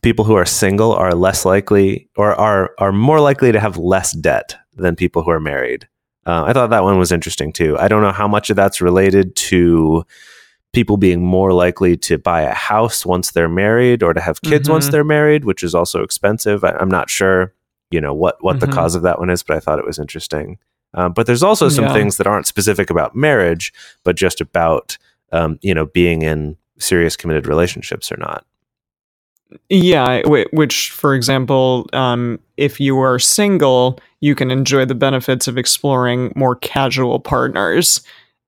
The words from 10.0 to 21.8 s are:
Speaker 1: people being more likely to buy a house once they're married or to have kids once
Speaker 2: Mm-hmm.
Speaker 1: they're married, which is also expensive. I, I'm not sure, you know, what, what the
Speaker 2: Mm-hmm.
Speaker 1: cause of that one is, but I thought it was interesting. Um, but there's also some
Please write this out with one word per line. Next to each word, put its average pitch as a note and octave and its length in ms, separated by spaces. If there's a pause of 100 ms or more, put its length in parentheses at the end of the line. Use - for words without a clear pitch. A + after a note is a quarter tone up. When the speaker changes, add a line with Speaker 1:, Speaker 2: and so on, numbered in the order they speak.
Speaker 1:
people G#2 240
being F2+ 260
more F#2 300
likely F2 420
to E2 220
buy E2 240
a C2 120
house A2 520
once F2+ 260
they're E2+ 160
married A2+ 560
or E2+ 100
to E2 60
have E2+ 220
kids D3 280
once D#3 180
Speaker 2:
Mm-hmm. C#3+ 40
Speaker 1:
they're D3+ 140
married, D3+ 400
which F#2+ 180
is E2+ 100
also F2 300
expensive. G#2 600
I, - 60
I'm F#2+ 180
not F#2+ 200
sure, F#2 440 (380)
you E2 100
know, C#2+ 120
what, F2 300
what F#2+ 160
the - 60
Speaker 2:
Mm-hmm. - 100
Speaker 1:
cause E2+ 180
of F2 100
that F2 160
one F2+ 100
is, F2 120
but D#2+ 140
I D#2 60
thought D#2 180
it - 60
was - 140
interesting. D2+ 580 (360)
Um, F2+ 200
but A2+ 140
there's B2 160
also F#3+ 260
some C#3+ 160